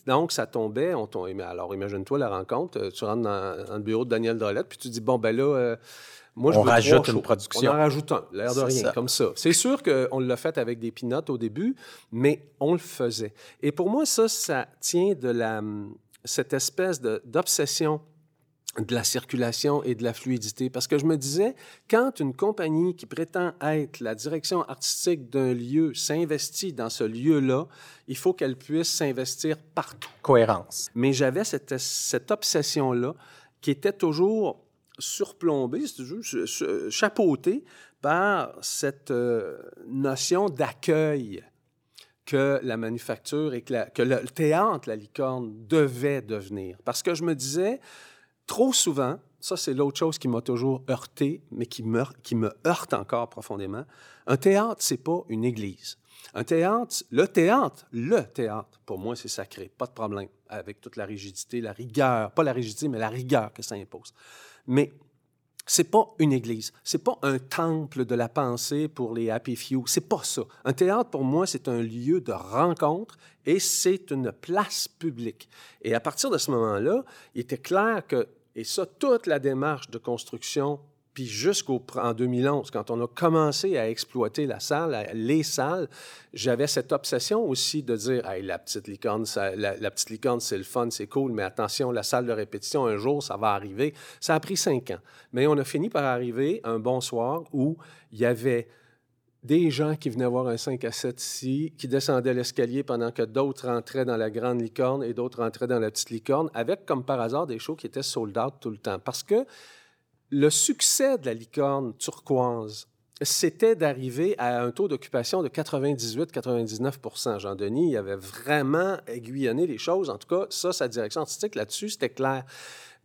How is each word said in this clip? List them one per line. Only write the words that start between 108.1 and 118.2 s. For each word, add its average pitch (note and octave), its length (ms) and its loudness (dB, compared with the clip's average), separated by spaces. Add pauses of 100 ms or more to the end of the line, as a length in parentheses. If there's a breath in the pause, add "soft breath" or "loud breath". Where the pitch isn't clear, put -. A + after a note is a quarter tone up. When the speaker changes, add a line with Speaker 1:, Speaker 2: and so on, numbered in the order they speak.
Speaker 1:
out C3 220 -2
tout A#2 100 -6
le G#2+ 80 -10
temps. G2 220 -4
Parce - 240 -6
que A3+ 200 2 (880 soft breath)
le C#3+ 200 6
succès - 640 2
de D3 80 -6
la A#2+ 80 -2
licorne C3+ 640 -2
turquoise, A#2+ 920 -2 (360)
c'était F#3 520 4
d'arriver C#3+ 640 0
à A#2+ 260 0
un A#2+ 100 0
taux G3 140 0
d'occupation C#3 560 0
de C#3 60 0
quatre-vingt-dix-huit, C#3 800 -2
quatre-vingt-dix-neuf A#2+ 680 -2
pour - 180 -12
cent. A2 220 -2
Jean-Denis, G2+ 540 0
il A#2+ 40 0
avait G2 200 -4
vraiment D3 920 0